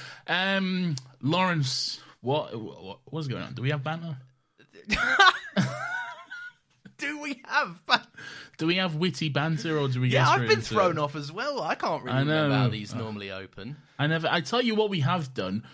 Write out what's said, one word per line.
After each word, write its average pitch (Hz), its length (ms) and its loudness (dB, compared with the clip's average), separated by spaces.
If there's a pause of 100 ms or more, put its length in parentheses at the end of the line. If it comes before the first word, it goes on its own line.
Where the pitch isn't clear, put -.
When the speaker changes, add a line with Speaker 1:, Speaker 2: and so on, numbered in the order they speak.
Speaker 1:
<laughs> - 200 -20
um, 185 720 0 (240)
Lawrence, 160 800 2 (220)
what, 127 360 -2
what, 95 460 -12
what's 151 240 -8
going 95 140 -6
on? - 100 -10
Do - 80 -10
we 127 80 -2
have 147 160 -2
banter? 165 320 -8 (720)
Speaker 2:
<laughs> 214 80 0 (2000)
Do 294 240 -6
we 294 260 -6
have 233 380 -2
ban- - 220 4 (500)
Speaker 1:
Do 160 100 -2
we 175 100 4
have 185 180 2
witty 160 340 0
banter, 156 500 0
or 139 100 2
do 127 120 0
we 127 80 4
Speaker 2:
Yeah, 127 120 4
Speaker 1:
just - 100 6
Speaker 2:
I've 381 60 6
Speaker 1:
straight 117 120 2
Speaker 2:
been - 100 6
Speaker 1:
into - 160 -4
Speaker 2:
thrown 180 220 4
Speaker 1:
it? - 20 0
Speaker 2:
off 147 160 -2
as 147 160 -8
well. 247 300 -4
I 170 140 0
can't 170 280 -2
really 123 140 -2
Speaker 1:
I 135 40 4
Speaker 2:
remember 147 340 2
how - 100 4
Speaker 1:
know. 120 60 4
Speaker 2:
these 107 240 -6
Speaker 1:
Uh, - 40 -6
Speaker 2:
normally 104 320 -6
open. 95 460 -10 (220)
Speaker 1:
I 139 80 2
never. 160 220 0
I 170 120 2
tell 233 220 0
you 226 120 2
what, 214 140 4
we 190 120 0
have 151 340 0
done. 98 400 -4